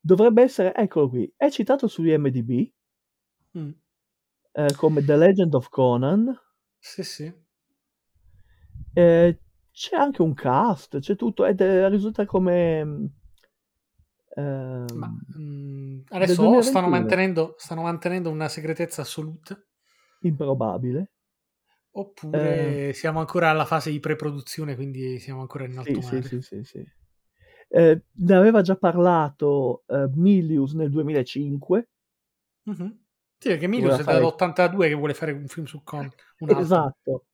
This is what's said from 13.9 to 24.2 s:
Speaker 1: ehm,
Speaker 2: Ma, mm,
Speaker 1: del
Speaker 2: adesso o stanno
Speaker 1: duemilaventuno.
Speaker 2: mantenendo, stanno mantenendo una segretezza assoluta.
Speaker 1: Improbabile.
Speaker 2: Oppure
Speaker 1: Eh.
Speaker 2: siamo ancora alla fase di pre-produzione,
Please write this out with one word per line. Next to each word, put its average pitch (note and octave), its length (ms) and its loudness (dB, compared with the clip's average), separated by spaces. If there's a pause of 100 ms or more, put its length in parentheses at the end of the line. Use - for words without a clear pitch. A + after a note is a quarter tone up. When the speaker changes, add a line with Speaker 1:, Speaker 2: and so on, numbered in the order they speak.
Speaker 1:
ehm, C3 580 -8
Speaker 2:
Ma, A#2 140 -8 (300)
mm, C#3 600 -12
Speaker 1:
del C3+ 100 -20
Speaker 2:
adesso F3+ 340 2
o A#3 180 8
stanno A3 280 2
Speaker 1:
duemilaventuno. - 0 -
Speaker 2:
mantenendo, F3 680 0
stanno E3 240 -10
mantenendo E3+ 480 -4
una D#3 180 -4
segretezza D#3+ 540 -8
assoluta. D#3+ 580 -12 (600)
Speaker 1:
Improbabile. C3+ 880 -2 (840)
Speaker 2:
Oppure D3 920 -4
Speaker 1:
Eh. C3+ 40 -6
Speaker 2:
siamo D#3+ 280 -4
ancora E3 300 0
alla D#3 140 2
fase D#3+ 280 -2
di D3 80 -6
pre-produzione, D3 720 -6